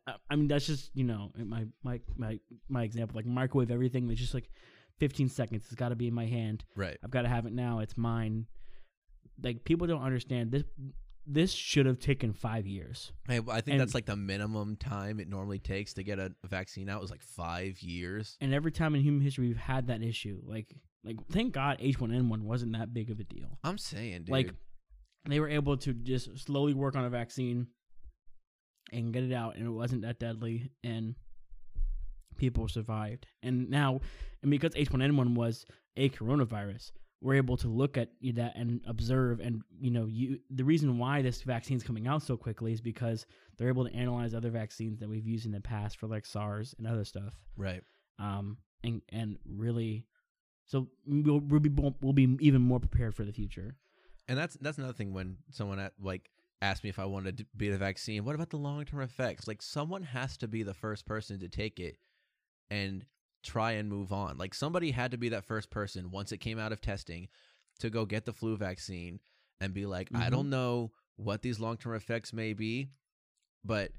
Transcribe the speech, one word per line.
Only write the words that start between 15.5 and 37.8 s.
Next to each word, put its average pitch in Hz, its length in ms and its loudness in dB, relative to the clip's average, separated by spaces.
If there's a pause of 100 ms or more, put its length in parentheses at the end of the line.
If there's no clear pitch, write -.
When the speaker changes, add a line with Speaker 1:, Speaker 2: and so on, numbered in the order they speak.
Speaker 2:
takes 101 360 -4
to 95 80 -6
get 101 160 -2
a 95 160 -4 (100)
vaccine 95 440 -6
out 98 160 -4
is, 95 60 -4
like, - 100 -12
five 90 640 -6
years. 87 580 -4
Speaker 1:
And 135 140 2
every 151 180 2
time 156 220 2
in 139 80 6
human 147 180 6
history 135 280 2
we've 117 100 0
had 131 300 0
that 113 140 0
issue, 107 440 -4
like, 110 280 -8 (300)
like, 113 140 -8 (120)
thank 233 220 2
God 139 280 2
H 135 200 2
one 117 120 0
N 123 180 4
one 110 140 0
wasn't 117 280 0
that 113 220 -4
big 117 160 -2
of 107 100 -4
a 107 40 -8
deal. - 380 -6
Speaker 2:
I'm 180 140 -2
saying, 101 480 -8
dude. 87 60 -6
Speaker 1:
Like, 131 240 2 (720)
they 143 100 2
were 151 120 2
able 143 260 4
to 135 160 0
just 120 460 -2
slowly 143 340 2
work 135 240 0
on 131 80 0
a 123 60 -2
vaccine 120 560 -2 (1200)
and 117 220 -2
get 127 100 0
it 127 100 0
out, 117 240 -4
and 113 100 -6
it 120 40 -4
wasn't 117 320 0
that 117 160 -4
deadly, 117 520 -4 (120)
and 113 320 -4 (1200)
people 120 300 2
survived. 110 580 -4 (160)
And 127 260 0
now, 135 320 4 (400)
and 143 100 4
because 147 240 4
H 147 160 2
one 127 120 2
N 143 120 6
one 123 200 6
was 117 320 0 (300)
a 135 120 4
coronavirus, 113 840 0 (280)
we're 131 140 4
able 127 220 6
to 120 120 -2
look 135 300 4